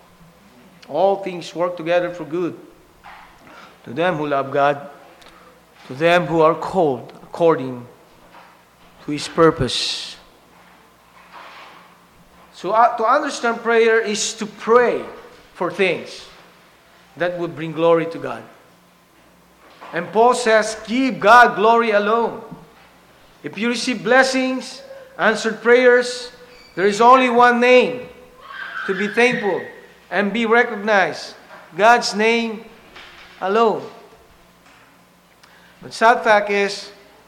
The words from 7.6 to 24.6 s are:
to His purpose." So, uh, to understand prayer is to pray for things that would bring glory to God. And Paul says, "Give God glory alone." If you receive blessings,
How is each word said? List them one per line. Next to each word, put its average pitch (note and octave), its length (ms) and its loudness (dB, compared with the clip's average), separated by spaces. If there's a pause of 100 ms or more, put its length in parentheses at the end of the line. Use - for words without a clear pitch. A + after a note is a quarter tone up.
to D3 60 -8
His D3 140 -8
purpose." - 880 -2 (2250)
So, F3+ 200 -8
uh, A3+ 260 4
to A#3 80 -2
understand B3+ 560 -2
prayer A3+ 360 2
is G#3 360 -4
to G#3+ 100 -10
pray A3 580 0 (520)
for E3+ 180 -6
things E3+ 560 -4 (880)
that F3 220 -6
would E3 180 -8
bring D#3+ 160 -10
glory E3 400 2
to D3 60 -12
God. B2 240 -10 (1500)
And E3+ 180 -8
Paul A#3 220 4
says, A3 420 0 (100)
"Give A#3+ 320 -2
God A3+ 380 6
glory A3+ 340 2
alone." G#3 540 -2 (1000)
If D3 140 -14
you A3+ 140 -4
receive A3+ 340 -6
blessings, C4 800 0 (340)